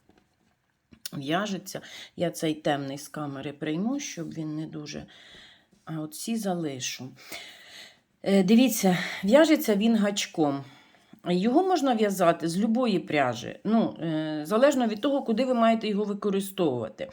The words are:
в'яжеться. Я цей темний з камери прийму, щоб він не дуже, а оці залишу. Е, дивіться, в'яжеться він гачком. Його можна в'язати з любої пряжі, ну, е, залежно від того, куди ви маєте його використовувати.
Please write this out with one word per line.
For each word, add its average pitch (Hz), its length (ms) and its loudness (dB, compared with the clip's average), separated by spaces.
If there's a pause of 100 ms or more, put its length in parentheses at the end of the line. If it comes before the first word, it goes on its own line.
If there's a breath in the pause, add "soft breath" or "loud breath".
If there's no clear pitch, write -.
(1120)
в'яжеться. 175 680 -4 (340 loud breath)
Я 170 160 -2
цей 160 220 -2
темний 143 440 -2
з - 100 -16
камери 139 460 -8
прийму, 170 460 -4
щоб 156 340 -10
він 156 220 -8
не 156 100 -6
дуже, 151 400 -12 (800 loud breath)
а 160 160 -8
оці 156 340 -6
залишу. 165 760 -4 (1120 loud breath)
Е, 196 200 4
дивіться, 202 540 6 (260 loud breath)
в'яжеться 277 520 6
він 226 200 4
гачком. 170 680 0 (640 loud breath)
Його 226 340 2
можна 311 300 2
в'язати 185 540 2
з 165 100 -2
любої 226 420 2
пряжі, 123 640 -2
ну, 214 380 2
е, 156 420 -4
залежно 247 440 4
від 208 140 -4
того, 277 200 0
куди 233 240 -2
ви 254 80 0
маєте 226 340 2
його 208 160 -2
використовувати. 196 1080 -2